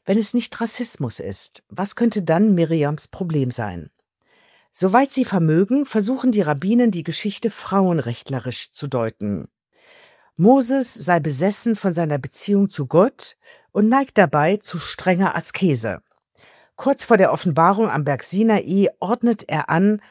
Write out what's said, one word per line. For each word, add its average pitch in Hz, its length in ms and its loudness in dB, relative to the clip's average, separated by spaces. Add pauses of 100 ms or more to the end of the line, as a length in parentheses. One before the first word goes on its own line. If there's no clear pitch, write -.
Wenn 196 120 2
es 220 160 0
nicht - 260 -6
Rassismus 226 600 -2
ist, - 500 -8
was - 260 -6
könnte 214 280 -2
dann 185 320 2
Miriams 156 520 0
Problem 151 440 -4
sein? 92 380 -8 (840)
Soweit 233 380 2
sie 262 140 0
vermögen, 190 600 2
versuchen 247 480 0
die 208 80 2
Rabbinen, 185 500 2
die 170 120 -6
Geschichte 202 460 -4
frauenrechtlerisch 143 1200 -2
zu - 160 -4
deuten. 110 600 -4 (880)
Moses 262 580 4
sei 175 280 2
besessen 180 560 0
von 185 160 -2
seiner 156 240 -2
Beziehung 196 520 0
zu 139 180 -4
Gott - 500 2 (340)
und - 160 2
neigt 262 300 0
dabei 160 400 4
zu 175 220 -4
strenger 180 580 0
Askese. 117 640 0 (760)
Kurz - 300 0
vor 240 120 4
der 175 140 4
Offenbarung 180 580 2
am 143 140 -2
Berg 139 200 -4
Sinai 196 680 0 (100)
ordnet 226 480 -2
er - 220 -4
an, 202 420 2